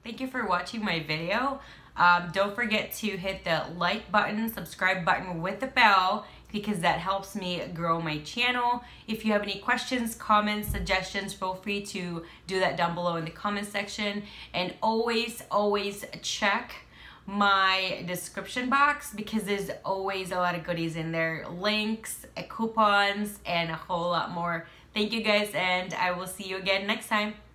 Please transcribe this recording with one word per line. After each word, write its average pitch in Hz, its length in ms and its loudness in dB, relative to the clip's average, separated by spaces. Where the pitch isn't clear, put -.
Thank 233 160 -10
you 262 80 -4
for 254 200 -2
watching 185 360 0
my 170 180 0
video. 190 580 0
Um, 175 380 6
don't 202 220 2
forget 214 380 0
to - 140 -4
hit 190 360 -4
the 160 220 0
like 180 340 -2
button, 214 400 2
subscribe 185 540 -2
button 175 360 0
with 196 180 -4
the 262 80 -4
bell, 202 580 4
because 208 280 -2
that 165 200 2
helps 196 360 -4
me 180 260 -2
grow 165 280 0
my 151 180 -2
channel. 240 640 0
If 220 160 -4
you 220 80 4
have 208 120 4
any 202 160 -4
questions, 240 540 0
comments, 208 540 2
suggestions, 190 680 -2
feel 185 200 -4
free 202 340 -4
to 175 380 -6
do 190 120 0
that 170 160 4
down 170 200 2
below 175 200 0
in 160 100 -2
the 160 60 -8
comment 202 360 -4
section. 202 560 -4
And 180 200 -2
always, 226 680 2
always 202 540 2
check 214 520 0
my 190 840 4
description 196 640 -4
box, 285 440 4
because 208 300 -2
there's 196 260 -2
always 190 460 -2
a 185 40 -2
lot 175 200 2
of 165 100 -6
goodies 165 300 -2
in 165 160 -4
there. 165 360 0
Links, 214 760 -2
uh, 180 140 -6
coupons, 208 960 2
and 170 260 0
a 160 40 -4
whole 175 340 -2
lot 170 220 0
more. 170 360 -4
Thank 214 200 0
you 226 80 0
guys, 208 320 2
and 180 400 0
I 180 180 0
will 180 160 -4
see 196 160 -10
you 185 140 -4
again 190 300 0
next 220 200 -2
time. 214 280 0